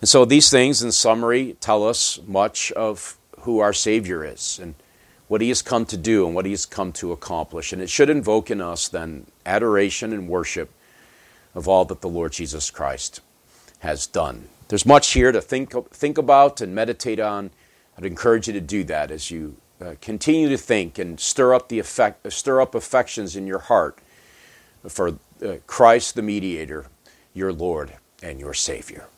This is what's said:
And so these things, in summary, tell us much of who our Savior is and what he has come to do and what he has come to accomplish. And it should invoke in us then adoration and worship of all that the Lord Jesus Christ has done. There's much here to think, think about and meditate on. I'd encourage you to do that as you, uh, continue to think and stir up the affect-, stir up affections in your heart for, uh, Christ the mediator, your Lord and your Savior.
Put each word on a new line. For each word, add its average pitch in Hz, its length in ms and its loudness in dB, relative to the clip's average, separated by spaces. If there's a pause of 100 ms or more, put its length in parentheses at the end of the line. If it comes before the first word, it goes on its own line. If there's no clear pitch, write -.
And 117 80 0
so 131 160 10
these 139 240 6
things, 135 320 4
in 120 120 -4
summary, 117 680 0
tell 107 240 2
us - 400 -2
much 101 480 -2
of 107 440 -6 (240)
who 117 180 -2
our 104 140 4
Savior 98 520 -2
is - 380 -10
and 82 140 -16 (500)
what 107 140 -2
he 117 80 0
has 127 140 -2
come 117 240 -2
to 107 100 -10
do 98 300 2
and 85 80 -4
what 92 100 -2
he 98 60 -4
has 101 160 -6
come 92 260 -8
to 87 180 -10
accomplish. 82 640 -8
And 92 80 -8
it 92 80 -8
should 143 220 4
invoke 110 400 0
in 104 100 -4
us 85 280 -6
then 82 380 -10 (200)
adoration 104 680 0
and 95 160 -8
worship 85 420 -6 (840)
of 82 120 -8
all 92 200 4
that 90 160 -10
the 95 60 -6
Lord 85 240 -4
Jesus 76 380 -8
Christ - 500 -8 (580)
has 76 280 -6
done. 69 420 -4 (200)
There's 101 160 -2
much 143 280 8
here 127 200 4
to 113 80 2
think, 135 320 -6 (200)
think 147 260 -2
about 139 420 6
and 95 140 -8
meditate 113 460 -2
on. 101 320 -4 (440)
I'd 87 80 -14
encourage 104 440 2
you 113 40 -6
to 101 80 -4
do 92 240 -4
that 76 260 -4
as 78 200 -12
you, 78 260 -12 (240)
uh, 87 220 -14
continue 147 480 0
to 135 80 0
think 98 400 -2
and 85 200 -8
stir 127 360 2
up 123 160 0
the 117 80 -4
affect-, 104 520 -2
stir 131 300 0
up 131 140 0
affections 110 600 -2
in 95 120 -8
your 95 140 -6
heart 90 380 0 (880)
for, 87 320 -4 (240)
uh, 92 120 -8 (120)
Christ 120 500 6
the 117 60 -6
mediator, 85 640 -6 (460)
your 95 200 -4
Lord 78 420 -6 (280)
and 76 160 -12
your 71 160 -14
Savior. - 520 -8 (120)